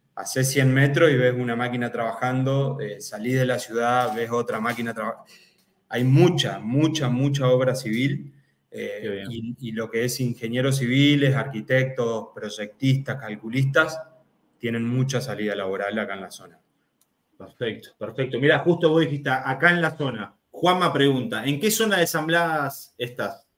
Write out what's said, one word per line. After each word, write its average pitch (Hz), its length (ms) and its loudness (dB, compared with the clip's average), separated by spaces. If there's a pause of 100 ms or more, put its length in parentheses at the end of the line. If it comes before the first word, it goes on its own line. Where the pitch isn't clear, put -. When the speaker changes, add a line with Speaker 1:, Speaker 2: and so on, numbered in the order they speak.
(140)
Speaker 1:
Hacés - 360 -2
cien 131 240 4
metros 143 360 4
y 135 60 4
ves 127 180 4
una 120 220 -2
máquina 120 340 -4
trabajando, 127 880 -2
eh, 104 200 -8
salís 110 340 -4
de 131 120 2
la 127 120 0
ciudad, 120 560 0
ves 113 160 -4
otra 117 300 -2
máquina 117 320 -4
traba-, 113 320 -8 (640)
hay 120 160 0
mucha, 131 540 4
mucha, 135 500 0
mucha 135 400 0
obra 127 260 4
civil, 127 600 -4 (360)
eh, 104 300 -10
Speaker 2:
Qué 107 80 -8
bien. 98 220 -8
Speaker 1:
y, 113 260 -8 (120)
y 110 40 -8
lo 110 180 -6
que 113 140 0
es 127 160 -2
ingenieros 123 560 -2
civiles, 139 580 4
arquitectos, 117 1000 -2
proyectistas, 110 840 -2
calculistas, 135 840 0 (580)
tienen 117 280 -2
mucha 127 360 0
salida 104 320 -4
laboral 98 440 -2
acá 98 140 -4
en 98 80 -8
la 92 100 -12
zona. 87 300 -20 (800)
Speaker 2:
Perfecto, - 600 -10
perfecto. 131 400 -6
Mirá, 147 200 4
justo 170 320 2
vos 160 100 6
dijiste, 139 300 0
"Acá 131 400 2
en 175 100 2
la 160 160 -2
zona". 117 380 -6 (160)
Juanma 180 420 2
pregunta, 123 520 2
"¿en 139 140 -2
qué 208 120 0
zona 214 260 0
de 170 100 4
San 156 200 -2
Blas 160 720 -2
estás?". 113 600 -6